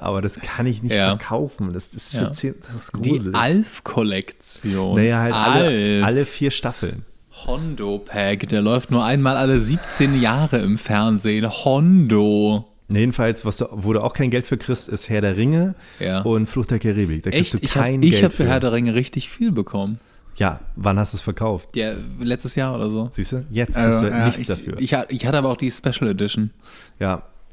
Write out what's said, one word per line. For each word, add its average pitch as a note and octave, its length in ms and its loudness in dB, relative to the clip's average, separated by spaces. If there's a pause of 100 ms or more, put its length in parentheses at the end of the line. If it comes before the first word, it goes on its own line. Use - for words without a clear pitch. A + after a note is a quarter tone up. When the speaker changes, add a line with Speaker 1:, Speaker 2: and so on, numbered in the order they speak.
Speaker 1:
aber G2 180 -2
das G2+ 180 -4
kann - 280 -6
ich A2 160 -4
nicht A#2 100 -2
Speaker 2:
Ja. G2 140 2 (100)
Speaker 1:
verkaufen. A2+ 560 -4
Das F2+ 220 -10
ist - 160 -10
für C#3 140 -6
Speaker 2:
Ja. - 60 -4
Speaker 1:
zehn, C3+ 300 -6
das A#2+ 140 -14
ist - 160 -14 (120)
Speaker 2:
Die B2 60 0
Speaker 1:
gruselig. A2 260 0
Speaker 2:
Alf-Kollektion. G#2 1600 0
Speaker 1:
Naja, A2+ 260 4
halt A#2 120 0
alle, B2 320 4
Speaker 2:
Alf. G#2 400 2
Speaker 1:
alle C3 200 2
vier C#3 260 -2
Staffeln. - 540 -6 (400)
Speaker 2:
Hondo-Pack, G#2 1040 -2
der G#2+ 120 2
läuft A#2 300 2
nur A#2+ 140 4
einmal C3+ 320 2
alle C3 240 4
siebzehn C#3 600 2
Jahre B2 360 2
im G#2 200 2
Fernsehen. G#2+ 720 2
Hondo. A2 1160 4 (240)
Speaker 1:
Jedenfalls, A2+ 560 0
was G#2 120 -2
du, A#2+ 140 -2
wo G#2+ 220 -2
du G#2+ 100 2
auch A2+ 100 -2
kein C3 180 0
Geld B2 140 0
für C3+ 120 -2
kriegst, - 320 -6
ist - 180 -6
Herr G#2+ 140 0
der G2 160 2
Ringe E3 380 2 (240)
Speaker 2:
Ja. F#2+ 220 -2
Speaker 1:
und A2 260 2
Fluch B2 180 -2
der A2+ 140 0
Karibik. G2 440 0
Da F#2+ 80 -4
kriegst C#3 220 0
Speaker 2:
Echt? A2 100 -4
Speaker 1:
du - 20 -2
Speaker 2:
Ich - 100 -2
hab, C#3 80 2
Speaker 1:
kein C3 200 0
Speaker 2:
ich E3+ 80 8
Speaker 1:
Geld G3+ 140 6
Speaker 2:
hab F3 60 4
für - 120 0
Speaker 1:
für. B2 60 2
Speaker 2:
Herr C3 100 2
der A#2+ 140 0
Ringe A#2 220 0
richtig C3 340 -4
viel A#3 240 -2
bekommen. G2+ 460 -4 (360)
Speaker 1:
Ja, F2+ 240 -2 (160)
wann G2 240 0
hast G#2 140 0
du's G2 80 -6
verkauft? G#2+ 560 -4
Speaker 2:
Ja, - 160 -2 (260)
letztes B2 360 -4
Jahr C3 200 -2
oder A2 140 -2
so. A2 220 -2
Speaker 1:
Siehst - 200 -6
du? B2+ 180 -6
Jetzt A#2+ 280 -2
Speaker 2:
Also, A2+ 240 4
Speaker 1:
kriegst G#2 120 0
du A#2 60 -2
Speaker 2:
ja, A#2 60 2
Speaker 1:
nichts A#2+ 160 0
Speaker 2:
ich, A#2+ 60 -6
Speaker 1:
dafür. - 340 -4
Speaker 2:
ich C3 120 -2
ha-, C3 140 0
ich B2 180 -6
hatte C#3 120 0
aber C3+ 120 2
auch A#2+ 80 -2
die B2+ 140 -2
Special B2 380 -2
Edition. G#2 400 0 (500)
Speaker 1:
Ja, F#2+ 240 -4 (300)